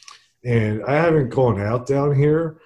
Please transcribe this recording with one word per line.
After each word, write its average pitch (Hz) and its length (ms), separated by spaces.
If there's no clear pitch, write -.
And 107 380
I 127 120
haven't 156 340
gone 120 320
out 120 260
down 139 280
here, 156 500